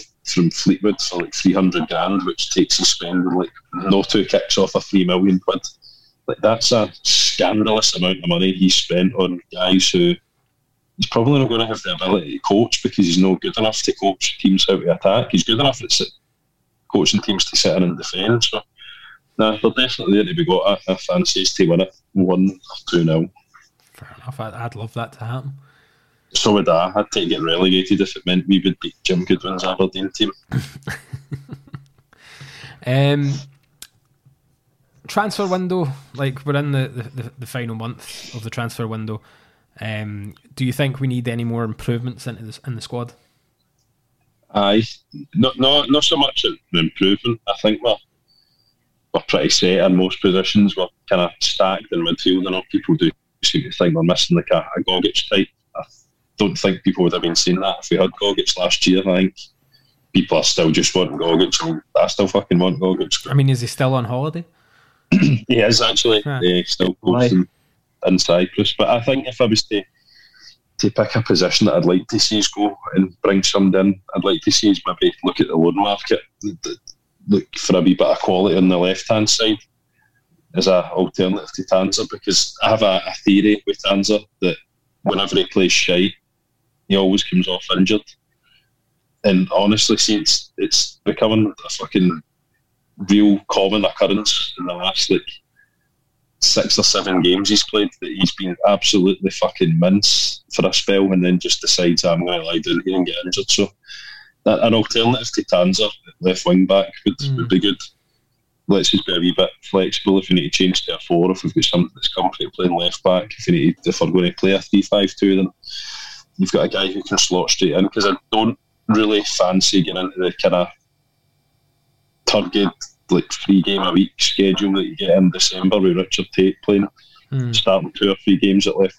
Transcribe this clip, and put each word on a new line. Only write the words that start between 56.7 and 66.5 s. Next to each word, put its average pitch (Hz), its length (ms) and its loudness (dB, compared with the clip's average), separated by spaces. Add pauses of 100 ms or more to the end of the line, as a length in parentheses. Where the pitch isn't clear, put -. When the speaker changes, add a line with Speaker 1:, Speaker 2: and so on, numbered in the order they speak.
Speaker 1:
people 92 220 0
would 85 80 2
have 87 100 -4
been 85 140 -4
saying 90 240 0
that 95 220 -4
if - 80 -14
we 87 80 2
had 92 120 2 (100)
Gogic 98 380 -2
last 90 280 0
year. 92 140 4
I 95 160 0
think 92 200 0 (760)
people 87 260 2
are 73 60 0
still 80 280 2
just 82 240 0
wanting 76 220 0
Gogic, 82 500 0
and 80 120 -4 (160)
I 87 120 4
still 101 180 0
fucking 95 320 0
want 92 220 2
Gogic. - 500 -2
Speaker 2:
I 135 40 0
mean, 139 140 4
is 123 120 0
he 120 80 -4
still 131 260 -2
on 123 100 -2
holiday? 147 460 -6
Speaker 1:
<clears throat> - 40 -20 (580)
He 127 480 2
is, 113 200 4
actually. 110 460 0
Speaker 2:
Right. 135 160 -6
Speaker 1:
Yeah, 90 140 2